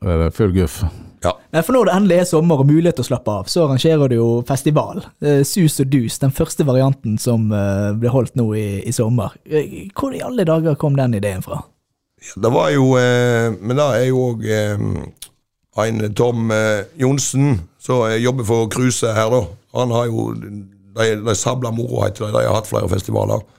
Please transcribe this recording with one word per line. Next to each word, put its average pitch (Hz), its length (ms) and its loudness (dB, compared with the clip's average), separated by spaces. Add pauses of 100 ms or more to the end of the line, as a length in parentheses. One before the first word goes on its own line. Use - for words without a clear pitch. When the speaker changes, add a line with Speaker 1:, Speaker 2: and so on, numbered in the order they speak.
Speaker 1:
er 90 220 0
det 117 100 0
full 104 180 2
guff? - 320 0 (400)
Speaker 2:
Ja. 87 100 0 (200)
Speaker 3:
Nei, 160 80 2
for 247 120 0
når 247 120 4
det 175 80 2
endelig 185 260 4
er 180 60 2
sommer 165 340 2
og 135 80 4
mulighet 165 280 4
til 127 100 -4
å - 20 -8
slappe - 220 -4
av, 101 160 -4
så 170 220 0
arrangerer 143 420 2
du 120 60 2
jo 117 120 2 (160)
festival. 135 600 -2 (180)
Eh, 143 220 4
Sus 156 360 2
og 131 100 0
Dus, 127 280 0
den 135 140 0
første - 340 -2
varianten 127 540 2
som, 113 320 0
eh, 101 420 0
ble 113 160 -2
holdt 123 260 0
nå 110 200 0
i, 101 320 -4
i 117 40 -4
sommer. 117 400 0 (140)
Eh, 156 480 -4
hvor 269 220 -6
i - 60 -10
alle 240 240 -2
dager 160 300 2
kom 143 200 0
den 127 180 2
ideen 98 300 -2
fra? - 200 -10 (580)
Speaker 2:
Ja, - 200 -16
det 113 100 2
var 160 200 2
jo, 131 260 4
eh, 123 540 2 (100)
men 120 160 -2
da 147 160 2
er 123 160 2
jo 127 240 0
også, 110 160 -6
eh, 104 1400 -4
en 110 260 -2
Tom, 117 380 0
eh, 107 320 2 (140)
Johnsen, 135 640 0 (200)
som, 127 300 -2
eh, 110 120 0
jobber 123 220 0
for 113 240 0
Kruse 123 460 -2
her 110 160 0
da. 120 140 2 (300)
Han 123 180 -2
har 120 140 0
jo, 113 280 -4
de, 104 880 -4
de 110 120 0
sabla 123 360 -2
moro, 120 320 -4
heter 104 220 -4
det, 104 80 -4
de 113 140 2
har - 80 0
hatt 110 120 -4
flere - 220 -2
festivaler. 104 520 -2 (180)